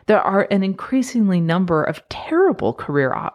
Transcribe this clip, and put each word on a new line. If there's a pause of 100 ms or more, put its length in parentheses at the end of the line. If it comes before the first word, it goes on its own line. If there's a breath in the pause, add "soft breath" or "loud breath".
There
are
an
increasingly
number
of
terrible
career
o-,